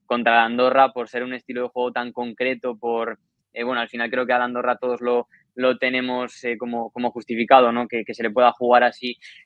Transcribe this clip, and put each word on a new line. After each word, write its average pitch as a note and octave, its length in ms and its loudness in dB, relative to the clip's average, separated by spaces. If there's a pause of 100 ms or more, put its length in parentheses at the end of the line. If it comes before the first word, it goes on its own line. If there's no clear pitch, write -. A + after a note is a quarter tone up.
contra A#2+ 300 2
la A#2 100 6
Andorra, B2+ 460 4
por A#2 180 -8
ser B2 140 -6
un B2+ 100 -8
estilo B2 300 -8
de A#2+ 60 -6
juego B2 220 -4
tan A#2+ 200 -6
concreto, B2 640 -6
por, A2+ 400 -4 (360)
eh, A#2 100 -8
bueno, B2 180 -2
al A2+ 80 -6
final A#2+ 220 -6
creo B2+ 140 -2
que B2 80 0
a B2 60 2
la B2 60 0
Andorra B2 320 -2
todos B2 240 -4
lo, A#2+ 260 0 (280)
lo B2+ 220 0
tenemos, B2+ 640 -4
eh, A#2+ 140 -4
como, A#2 340 -8
como A#2+ 200 -4
justificado, A#2+ 600 4
¿no? A#2+ 160 -2
Que, A2+ 180 -6
que A#2 80 -10
se A#2 100 -8
le A2+ 80 -2
pueda A#2+ 220 4
jugar B2 300 4
así, B2 340 -4 (280)